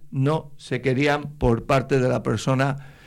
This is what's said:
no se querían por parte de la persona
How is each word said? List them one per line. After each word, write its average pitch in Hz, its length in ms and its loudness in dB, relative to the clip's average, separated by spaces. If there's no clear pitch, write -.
no 147 460 -2
se - 240 -6
querían 143 580 0
por 123 280 2
parte 135 340 2
de 127 80 2
la 120 140 0
persona 131 540 0